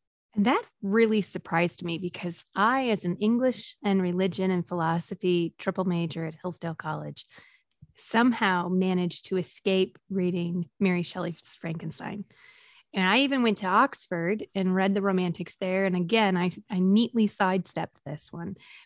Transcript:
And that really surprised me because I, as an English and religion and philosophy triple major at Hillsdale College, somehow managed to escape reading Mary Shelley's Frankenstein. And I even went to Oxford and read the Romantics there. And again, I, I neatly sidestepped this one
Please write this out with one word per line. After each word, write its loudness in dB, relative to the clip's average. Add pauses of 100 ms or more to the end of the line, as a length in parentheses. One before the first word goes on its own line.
(360)
And 4
that 4 (200)
really 4
surprised -2
me -4
because -8 (100)
I, 2
as 0
an 0
English 0
and 2
religion 0
and 0
philosophy 0
triple -2
major -2
at -8
Hillsdale -8
College, -8 (720)
somehow 2
managed 0
to -2
escape 0 (120)
reading -2 (100)
Mary 2
Shelley's -8
Frankenstein. -8 (680)
And 0
I 4
even 2
went 2
to -6
Oxford 0 (100)
and 0
read 4
the 0
Romantics 0
there. 0
And 0
again, 2
I, 2 (200)
I -2
neatly 4
sidestepped -2
this -10
one -10 (300)